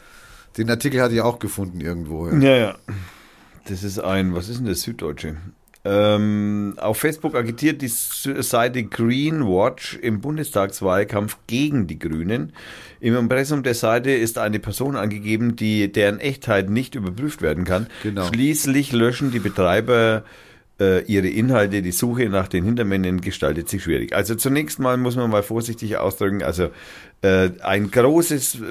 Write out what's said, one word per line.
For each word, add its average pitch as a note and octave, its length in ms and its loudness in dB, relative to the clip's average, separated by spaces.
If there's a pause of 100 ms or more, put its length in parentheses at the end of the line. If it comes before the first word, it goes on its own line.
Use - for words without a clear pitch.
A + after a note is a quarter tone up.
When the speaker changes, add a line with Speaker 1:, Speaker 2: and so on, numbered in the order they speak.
(560)
Speaker 1:
Den A2+ 120 -2
Artikel B2+ 320 0
hatte A#2+ 140 2
ich A2+ 60 2
auch A#2 180 0
gefunden F#2 420 -6
irgendwo. E2 480 -6
Ja. D3+ 100 2
Speaker 2:
Ja, C3+ 180 8
ja. G#2 180 2 (960)
Das F#2+ 160 -6
ist G2+ 160 -6
ein, F#2+ 340 0
was F2 140 -6
ist A#2+ 100 -8
denn B2 80 -4
das, F#2 160 -2
Süddeutsche? D#2+ 540 -8 (480)
Ähm, G#2 920 2
auf A2 220 -2
Facebook D3+ 360 -2
agitiert B2 480 0
die C3 40 -4
S-, - 420 -6 (120)
Seite B2 440 0
Greenwatch B2 1160 0
im A2 200 -2
Bundestagswahlkampf G#2 1300 -2
gegen C3 400 0
die D#2+ 120 -8
Grünen. F2 540 -4 (480)
Im A#2+ 160 2
Impressum C3 460 0
der A#2+ 120 0
Seite A#2+ 360 2
ist A2+ 280 0
eine G#2+ 200 0
Person B2 380 -4
angegeben, G#2+ 600 -2
die, G#2+ 340 0
deren G#2 300 2
Echtheit G#2+ 500 0
nicht B2 240 -2
überprüft A2 480 -6
werden D#2+ 220 0
kann. F#2 220 0 (160)
Speaker 1:
Genau. G2 240 -4
Speaker 2:
Schließlich C#3 640 0
löschen B2 400 2
die A#2+ 80 -2
Betreiber A2 840 2 (600)
äh, F#2 220 4
ihre F#2+ 240 2
Inhalte, G#2 540 2
die F2+ 100 -2
Suche A#2+ 360 0
nach F#2+ 200 0
den F2 160 0
Hintermännern G2 560 0
gestaltet D#2+ 480 -2
sich F#2 160 -4
schwierig. C2 300 -2
Also G2+ 200 0
zunächst C#3 460 0
mal B2+ 160 2
muss B2 200 0
man A#2+ 140 0
mal G#2 120 2
vorsichtig A2 540 -4
ausdrücken, G2 460 0
also, E2 280 0 (520)
äh, F#2+ 280 4 (100)
ein G2 300 0
großes, C#3 680 2 (120)